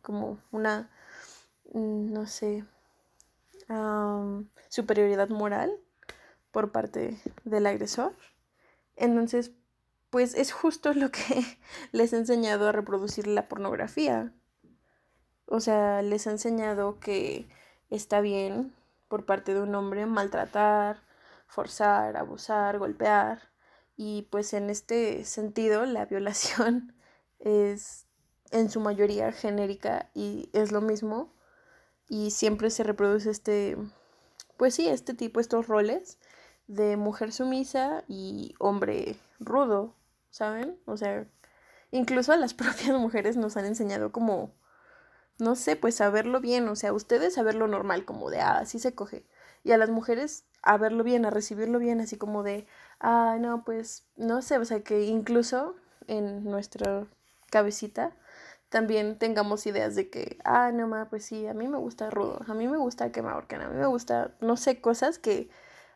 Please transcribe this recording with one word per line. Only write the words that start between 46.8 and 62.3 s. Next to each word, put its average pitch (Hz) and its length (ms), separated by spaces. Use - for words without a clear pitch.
ustedes 269 460
a 233 40
verlo 220 260
normal, 196 360
como - 260
de, - 100
ah, - 180
así 226 200
se 247 160
coge. - 320
Y 240 80
a 226 60
las 220 120
mujeres 233 540
a 208 160
verlo 220 260
bien, 240 200
a 208 60
recibirlo 220 480
bien, 233 220
así 226 160
como 208 260
de, 202 240
ah, 233 400
no, 233 240
pues, 226 420
no 233 260
sé, 254 160
o 233 60
sea, 220 180
que 208 220
incluso 233 720
en 208 360
nuestra 202 600
cabecita 214 680
también 214 500
tengamos 208 480
ideas 208 280
de 190 160
que, - 340
ah, 247 280
no, 233 160
ma, 220 200
pues 214 160
sí, 214 220
a 220 80
mí 233 140
me 285 100
gusta 233 320
rudo, - 380